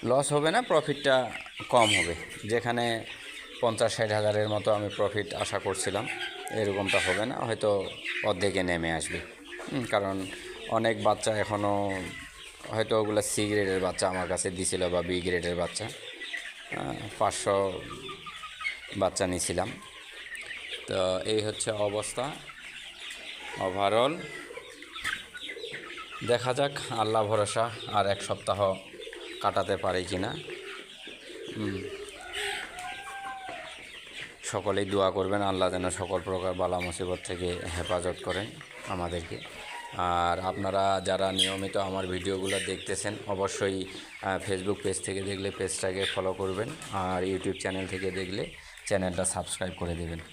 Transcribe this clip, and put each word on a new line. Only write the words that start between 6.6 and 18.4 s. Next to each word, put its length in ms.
হবে 280
না, 80
হয়তো 560
অর্ধেকে 380
নেমে 300
আসবে। 280
হুম, 120
কারণ 420
অনেক 340
বাচ্চা 340
এখনও 680
হয়তো 320
ওগুলো 220
সি 260
গ্রেডের 320
বাচ্চা 280
আমার 200
কাছে 220
দিছিল 380
বা 140
বি 180
গ্রেডের 360
বাচ্চা, 280
আহ, 1080
পাঁচশো 640